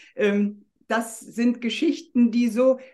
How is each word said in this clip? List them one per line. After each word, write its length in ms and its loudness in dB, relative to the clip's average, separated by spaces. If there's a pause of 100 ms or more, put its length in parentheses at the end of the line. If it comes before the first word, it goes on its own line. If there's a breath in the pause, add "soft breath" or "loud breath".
(140 loud breath)
ähm, 500 0 (240)
das 320 -4
sind 400 -2
Geschichten, 720 0
die 180 0
so 300 2 (160 loud breath)